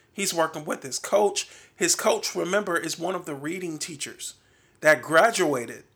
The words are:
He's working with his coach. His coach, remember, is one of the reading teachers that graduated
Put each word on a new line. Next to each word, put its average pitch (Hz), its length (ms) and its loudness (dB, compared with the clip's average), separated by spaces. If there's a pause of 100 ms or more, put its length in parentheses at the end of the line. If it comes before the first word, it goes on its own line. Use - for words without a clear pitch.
(120)
He's 190 220 -4
working 160 300 0
with 190 180 -8
his 131 160 -8
coach. 202 500 2 (280)
His 165 180 2
coach, 220 400 0
remember, 185 420 0
is 160 220 -4
one 180 160 -4
of 170 100 -8
the 156 100 -8
reading 160 440 -8
teachers - 560 -12 (460)
that 147 220 6
graduated 151 800 2 (120)